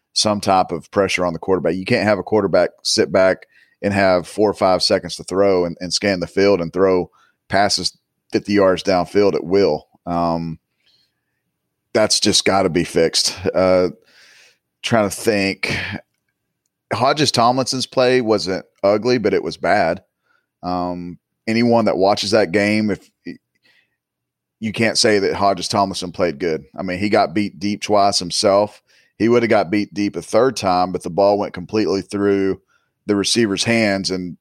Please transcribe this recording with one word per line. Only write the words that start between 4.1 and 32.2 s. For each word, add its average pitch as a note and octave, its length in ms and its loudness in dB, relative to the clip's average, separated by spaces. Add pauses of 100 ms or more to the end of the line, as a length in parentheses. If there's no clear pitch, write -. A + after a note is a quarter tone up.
four G#2 220 0
or F#2 40 -2
five F#2 300 2
seconds F2+ 320 -2
to - 80 -14
throw F#2 420 2
and, E2+ 140 -6
and F2+ 140 -8
scan G2 260 -2
the E2+ 80 -6
field G2 340 2
and E2 100 -6
throw F#2 380 2 (380)
passes G2 500 -2 (340)
fifty G#2 220 -2
yards F#2+ 300 4
downfield F#2+ 500 2
at - 100 -4
will. E2+ 440 0 (180)
Um, E2+ 540 -4 (1300)
that's G#2+ 260 2
just - 260 0
gotta F#2+ 240 2
be E2 140 0
fixed. - 520 0 (200)
Uh, F#2 340 4 (920)
trying G#2+ 260 0
to - 60 -8
think. G2 600 -2 (1160)
Hodges C3+ 400 0
Tomlinson's B2+ 540 0
play B2+ 360 2
wasn't G2 440 0 (180)
ugly, G#2+ 360 2
but G2+ 140 2
it F2+ 100 0
was E2 140 -8
bad. F2 460 0 (600)
Um, F2 560 -8 (280)
anyone A#2 380 2
that F2 120 0
watches G2 340 0
that G2+ 200 2
game, G#2 380 0
if - 200 -6 (1500)
you A2 140 -6
can't A2+ 240 -2
say G#2 220 2
that F#2+ 160 0
Hodges F#2+ 320 -2
Tomlinson F#2+ 440 -2
played E2 280 -4
good. D#2+ 260 -4 (100)
I - 60 -10
mean, F2+ 180 -6
he G#2 100 -2
got G2 240 2
beat G2+ 260 -4
deep G2+ 220 -6
twice G2+ 380 2
himself. G2+ 600 0 (360)
He A2 120 0
would A#2+ 140 4
have A2+ 80 -2
got G2 180 2
beat G#2 240 -4
deep G2+ 220 -4
a E2 60 -6
third A#2+ 340 0
time, F#2 360 0
but F2 120 -6
the F#2 80 -8
ball G2+ 260 4
went G2+ 160 -6
completely F#2+ 480 -2
through G2 600 0 (440)